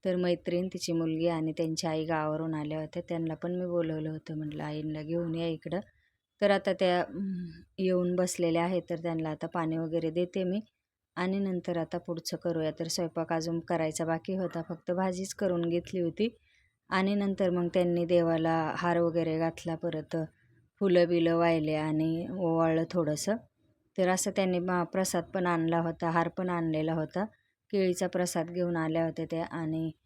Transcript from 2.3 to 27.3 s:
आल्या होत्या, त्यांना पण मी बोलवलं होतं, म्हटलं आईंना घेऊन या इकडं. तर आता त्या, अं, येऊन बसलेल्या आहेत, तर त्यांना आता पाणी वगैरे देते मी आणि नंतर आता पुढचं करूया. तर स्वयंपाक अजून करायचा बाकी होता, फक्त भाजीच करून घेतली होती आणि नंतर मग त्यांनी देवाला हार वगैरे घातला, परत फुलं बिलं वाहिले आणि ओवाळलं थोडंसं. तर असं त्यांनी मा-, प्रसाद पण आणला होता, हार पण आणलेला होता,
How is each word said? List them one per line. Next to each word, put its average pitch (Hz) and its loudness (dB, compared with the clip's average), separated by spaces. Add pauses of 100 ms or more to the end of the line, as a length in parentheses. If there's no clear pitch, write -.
आल्या 151 -4
होत्या, 156 -8
त्यांना 165 -2
पण 175 -4
मी 180 -4
बोलवलं 160 -2
होतं, 156 -8
म्हटलं 151 -6
आईंना 151 -6
घेऊन 165 -2
या 165 -2
इकडं. 165 -4 (640)
तर 202 6
आता 196 2
त्या, 180 4
अं, 180 -6 (340)
येऊन 180 2
बसलेल्या 175 2
आहेत, 180 0
तर 165 -4
त्यांना 165 -2
आता 151 -6
पाणी 160 -2
वगैरे 165 -2
देते 180 -2
मी 185 -2 (560)
आणि 185 0
नंतर 180 -2
आता 165 -4
पुढचं 170 -4
करूया. 160 0
तर 165 -4
स्वयंपाक 165 -2
अजून 165 0
करायचा 160 0
बाकी 165 -2
होता, 175 -2
फक्त 165 -6
भाजीच 185 -2
करून 170 0
घेतली 170 -2
होती 175 0 (600)
आणि 190 2
नंतर 196 0
मग 175 2
त्यांनी 175 2
देवाला 165 4 (220)
हार 170 2
वगैरे 160 2
घातला, 165 -2
परत 160 -6 (680)
फुलं 180 6
बिलं 165 4
वाहिले 165 4
आणि 160 0
ओवाळलं 165 2
थोडंसं. 160 0 (640)
तर 180 4
असं 185 0
त्यांनी 185 2
मा-, 180 0
प्रसाद 185 0 (100)
पण 185 0
आणला 165 2
होता, 165 -2
हार 170 2
पण 185 -4
आणलेला 160 0
होता, 160 -2 (480)